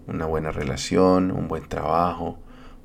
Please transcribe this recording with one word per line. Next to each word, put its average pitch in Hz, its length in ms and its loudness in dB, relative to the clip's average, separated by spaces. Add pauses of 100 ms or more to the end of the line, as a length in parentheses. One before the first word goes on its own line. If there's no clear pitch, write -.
una 82 220 -4
buena 78 240 -2
relación, 92 800 2
un 90 160 -4
buen 80 200 -6
trabajo, 85 680 0 (480)